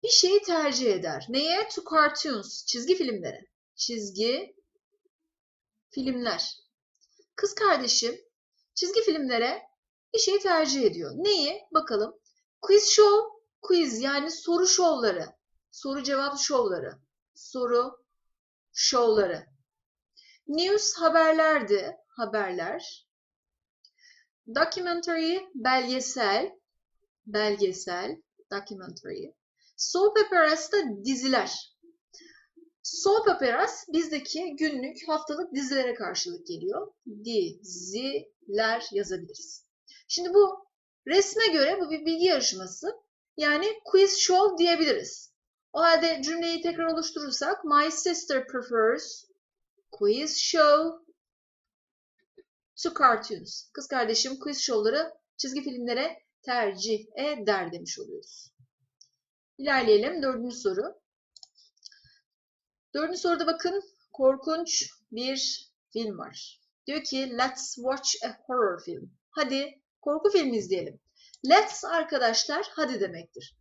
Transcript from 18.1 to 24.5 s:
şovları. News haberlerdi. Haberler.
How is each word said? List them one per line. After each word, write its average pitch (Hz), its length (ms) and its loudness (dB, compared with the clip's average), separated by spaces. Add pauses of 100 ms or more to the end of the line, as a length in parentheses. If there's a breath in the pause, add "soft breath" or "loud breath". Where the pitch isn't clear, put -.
şovları. 214 760 2 (1000 soft breath)
News 381 480 0
haberlerdi. 311 1000 2 (120)
Haberler. 202 1000 -6 (1500 soft breath)